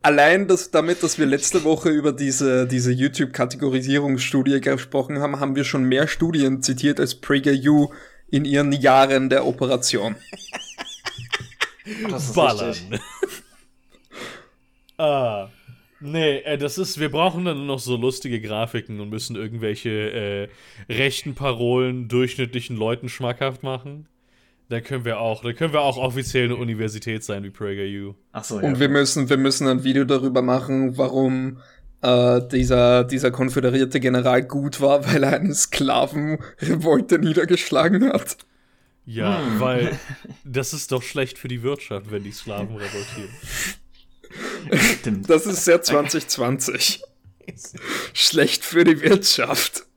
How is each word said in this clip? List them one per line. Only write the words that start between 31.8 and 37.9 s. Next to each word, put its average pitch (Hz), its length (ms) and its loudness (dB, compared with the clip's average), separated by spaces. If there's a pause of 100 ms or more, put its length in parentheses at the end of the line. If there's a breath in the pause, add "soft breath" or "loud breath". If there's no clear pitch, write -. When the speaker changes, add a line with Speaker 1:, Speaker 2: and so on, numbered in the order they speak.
Speaker 1:
äh, 123 400 4 (100)
dieser, 123 520 6
dieser 123 280 0
konföderierte 131 680 0
General 127 440 4
gut 139 380 -4
war, 139 240 4
<laughs> 127 60 0
weil 143 120 4
er 139 100 2
eine 147 200 0
Sklavenrevolte 151 1700 0
niedergeschlagen 175 920 2